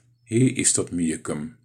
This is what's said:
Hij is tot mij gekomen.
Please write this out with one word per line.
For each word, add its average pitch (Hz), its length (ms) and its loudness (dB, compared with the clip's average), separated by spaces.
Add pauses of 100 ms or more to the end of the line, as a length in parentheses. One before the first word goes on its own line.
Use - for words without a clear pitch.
(240)
Hij 110 140 -2
is 123 340 4
tot - 200 -2
mij 87 140 0
gekomen. 78 600 -4